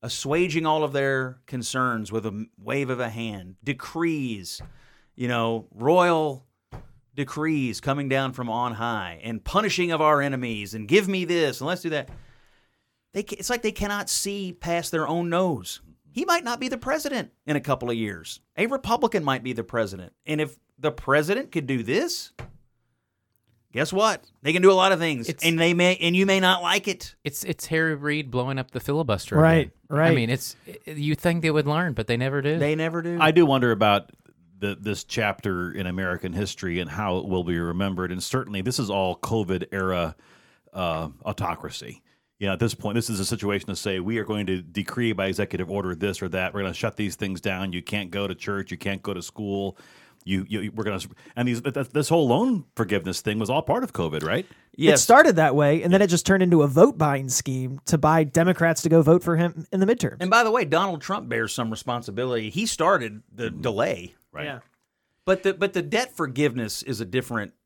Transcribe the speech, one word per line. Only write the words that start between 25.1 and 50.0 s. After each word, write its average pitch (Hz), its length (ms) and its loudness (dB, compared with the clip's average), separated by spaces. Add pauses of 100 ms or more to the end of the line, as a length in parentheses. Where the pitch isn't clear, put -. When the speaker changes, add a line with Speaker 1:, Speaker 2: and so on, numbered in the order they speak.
Speaker 2:
It's - 140 -6
Speaker 1:
and 165 140 4
they 170 140 4
may, 180 240 4
and 170 180 0
you 190 120 4
may 190 140 4
not 185 220 4
like 190 240 0
it. - 280 -8 (100)
Speaker 2:
It's, - 200 -8
it's - 220 -6
Harry 160 280 0
Reid 147 360 -4
blowing 127 280 -2
up 131 140 -8
the 127 80 -6
filibuster 139 560 0
Speaker 3:
Right, 160 320 8
Speaker 2:
again. - 40 -18 (160)
Speaker 3:
right. 160 240 4
Speaker 2:
I - 20 6
mean, 117 140 2
it's, 131 260 -4 (300)
you 151 300 -2
think 170 260 0
they 160 100 0
would 151 160 2
learn, 151 280 0
but 110 120 -4
they 117 120 0
never 135 240 -2
do. 151 160 0
Speaker 1:
They 147 160 0
never 160 260 -2
do. 170 180 -4
Speaker 4:
I 160 120 6
do 165 160 8
wonder 127 260 4
about 104 380 2 (480)
the, 101 200 -4
this 101 260 -6
chapter 98 680 -2
in 95 140 -6
American 90 460 -4
history 90 480 -4
and 85 100 -6
how 92 280 -2
it - 100 -6
will 92 160 0
be 85 140 -2
remembered. 90 540 -2
And 90 100 -8
certainly, 104 400 -4
this 123 160 -4
is 117 100 -4
all 95 280 0
covid 95 560 -2
era, 90 440 -2 (560)
uh, 82 360 -4 (180)
autocracy. - 760 -8 (360)
You 101 100 -2
know, 98 60 0
at 87 40 -6
this 113 160 0
point, 104 220 -6
this 117 140 -2
is 104 100 -4
a 98 40 -2
situation 101 440 -4
to 95 80 -6
say, 95 240 -4
"We 107 180 -4
are 104 60 -4
going 104 220 -4
to 92 160 -2
decree 104 500 -4
by 95 140 -2
executive 92 440 -4
order 92 240 -4
this 92 280 -4
or 95 60 -6
that. 90 240 -4
We're 101 100 -4
gonna 92 120 -4
shut 110 220 -4
these 101 200 -4
things 95 260 -6
down. 95 300 -4
You 87 100 -6
can't 101 280 -6
go 101 160 -4
to 95 80 -4
church. 98 360 -8
You 92 80 -8
can't 98 240 -6
go 104 120 -6
to 90 80 -8
school." 98 560 -6 (500)